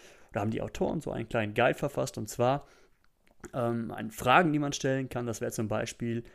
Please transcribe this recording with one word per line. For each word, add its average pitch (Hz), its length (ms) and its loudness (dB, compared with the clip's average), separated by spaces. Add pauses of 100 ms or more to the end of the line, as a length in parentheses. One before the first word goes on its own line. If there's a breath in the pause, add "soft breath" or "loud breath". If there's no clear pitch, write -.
(320 loud breath)
da 110 80 -2
haben 107 100 0
die 113 120 -2
Autoren - 400 -2
so - 100 -6
einen 117 160 -6
kleinen 107 240 0
Guide 120 260 2
verfasst, 135 380 -4
und 110 140 -6
zwar, 127 360 2 (840 soft breath)
ähm, 117 400 -2
an 107 180 -8
Fragen, 147 440 6
die 151 40 4
man 143 140 0
stellen 135 380 0
kann, 123 160 -4
das 113 160 -4
wäre 117 100 -2
zum 110 160 -2
Beispiel 117 560 -2 (100)